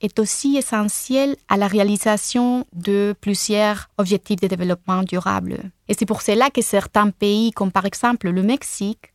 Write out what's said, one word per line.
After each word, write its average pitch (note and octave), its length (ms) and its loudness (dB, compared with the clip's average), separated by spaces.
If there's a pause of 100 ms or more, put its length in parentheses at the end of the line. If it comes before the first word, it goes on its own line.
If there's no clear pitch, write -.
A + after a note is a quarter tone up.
est A3 200 -2
aussi C#4 360 0
essentielle C4 800 -2 (140)
à G3 80 2
la G3+ 100 2
réalisation G#3+ 1040 0
de G3+ 480 0
plusieurs G#3 680 0 (100)
objectifs G3 420 0
de G3 60 2
développement F3+ 560 -2
durable. F#3 680 -4 (160)
Et G#3 60 0
c'est G#3 120 -2
pour - 160 -2
cela A#3 280 2
que B3 120 0
certains G#3 480 2
pays, G#3 400 2
comme G3 220 -2
par F#3+ 120 0
exemple A#3 440 -2
le F3+ 160 0
Mexique, - 720 -4